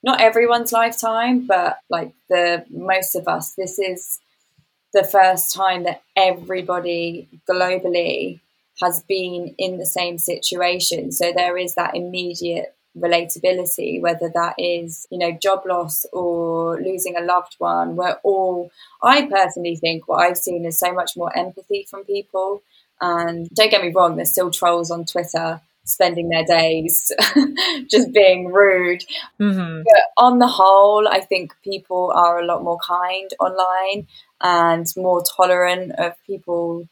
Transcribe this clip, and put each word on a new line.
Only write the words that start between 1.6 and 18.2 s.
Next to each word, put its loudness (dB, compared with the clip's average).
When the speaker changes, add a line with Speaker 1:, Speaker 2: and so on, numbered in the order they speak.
Speaker 1:
like, -4
the 0
most -2
of -4
us, -4
this -8
is -6
the 6
first 2
time -2
that -6
everybody -2
globally -2
has -2
been -6
in -4
the -10
same -6
situation. -4
So -2
there 0
is -6
that -4
immediate -6
relatability, -4
whether -4
that -4
is, -6
you -10
know, -2
job -2
loss -4
or -2
losing -6
a -2
loved -2
one. -2
We're -2